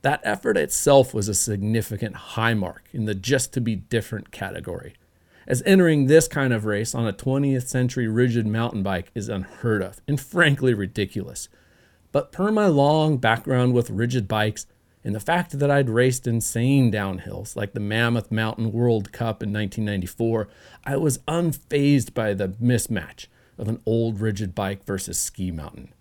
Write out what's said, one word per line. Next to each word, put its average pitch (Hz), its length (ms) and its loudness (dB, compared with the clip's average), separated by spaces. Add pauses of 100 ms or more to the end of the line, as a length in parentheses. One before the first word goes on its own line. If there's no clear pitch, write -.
that 143 220 0
effort 170 340 -2
itself - 560 4
was 104 140 -2
a 101 80 -4
significant 104 800 -2
high 113 400 -2
mark 90 360 -6
in 113 140 -4
the 107 80 -2
just 120 400 -2
to 131 80 -2
be 113 140 -2
different 104 560 -6
category, 90 640 -10 (520)
as 127 180 0
entering 165 420 6
this 160 200 8
kind 135 260 0
of 107 120 -2
race 107 300 -2
on 117 120 0
a 98 60 -2
twentieth 135 540 -2
century 127 400 0
rigid 117 400 2
mountain 110 360 -2
bike 95 320 -4
is 110 140 -6
unheard 104 520 -2
of 92 260 -10
and 139 120 -2
frankly 139 540 2
ridiculous. 98 760 -6 (640)
But 143 200 -2
per 202 200 -2
my 208 160 2
long 151 500 4
background 123 560 2
with 120 160 2
rigid 113 380 -2
bikes, 107 400 -2 (360)
and 101 100 -4
the 110 60 -6
fact 170 400 -2
that 143 100 2
I'd 139 200 2
raced 123 380 2
insane 120 640 2
downhills 98 640 -6
like 104 180 -6
the 107 80 -6
Mammoth 113 500 0
Mountain 110 400 -2
World 113 400 0
Cup 113 320 -6
in 101 80 -4
nineteen 107 340 -4
ninety-four, 104 640 -2 (380)
I 139 100 -4
was 143 220 0 (100)
unfazed 147 840 0
by 110 200 0
the 98 160 -2
mismatch 113 800 -2 (300)
of 107 100 -6
an 113 180 -6
old 113 360 0
rigid 107 340 -4
bike 98 300 -4
versus 95 340 -6
ski 92 320 -6
mountain. 71 500 -12